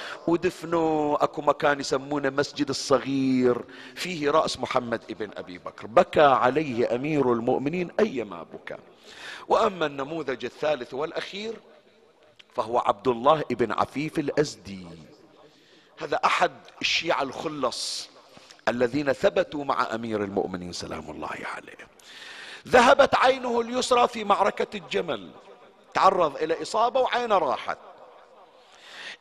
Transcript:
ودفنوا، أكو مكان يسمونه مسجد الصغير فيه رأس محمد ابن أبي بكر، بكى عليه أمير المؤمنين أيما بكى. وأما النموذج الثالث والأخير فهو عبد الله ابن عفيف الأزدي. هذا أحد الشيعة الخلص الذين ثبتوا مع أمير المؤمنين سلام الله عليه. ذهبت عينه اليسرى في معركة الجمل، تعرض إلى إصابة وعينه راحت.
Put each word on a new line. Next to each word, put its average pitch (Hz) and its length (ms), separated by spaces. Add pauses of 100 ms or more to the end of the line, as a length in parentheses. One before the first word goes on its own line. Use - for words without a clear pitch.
(280)
ودفنوا، 160 960
أكو 147 180
مكان 147 380
يسمونه 139 500
مسجد 143 400
الصغير 131 920 (340)
فيه 151 360
رأس 156 280
محمد 117 500
ابن 104 280
أبي 90 200
بكر، - 300
بكى 165 340
عليه 127 720
أمير 135 380
المؤمنين 135 680
أيما 107 440
بكى. - 340 (680)
وأما 190 380
النموذج 139 600
الثالث 135 480
والأخير 208 600 (1000)
فهو 117 240
عبد 110 280
الله 135 440
ابن 117 200
عفيف 147 480
الأزدي. 139 680 (1120)
هذا 156 280
أحد 170 260 (300)
الشيعة 160 420
الخلص 139 880 (580)
الذين 127 460
ثبتوا 160 500
مع 123 320
أمير 110 280
المؤمنين 90 500
سلام 80 380
الله 78 180 (140)
عليه. - 440 (800)
ذهبت 254 480
عينه 247 460
اليسرى 240 460
في 226 160
معركة 202 540
الجمل، 151 540 (640)
تعرض 165 440
إلى 156 240
إصابة 226 380
وعينه 226 380
راحت. 123 400 (1400)